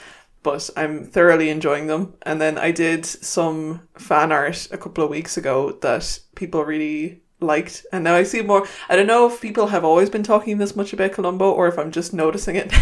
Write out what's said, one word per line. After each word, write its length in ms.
but 360
I'm 280
thoroughly 440
enjoying 380
them. 340
And 180
then 180
I 140
did 340
some 840
fan 340
art 400
a 60
couple 260
of 60
weeks 280
ago 440
that 380
people 280
really 600
liked. 500
And 140
now 100
I 80
see 180
more. 240
I 60
don't 120
know 200
if 140
people 260
have 160
always 260
been 140
talking 360
this 160
much 180
about 200
Columbo 380
or 160
if 100
I'm 140
just 220
noticing 420
it 160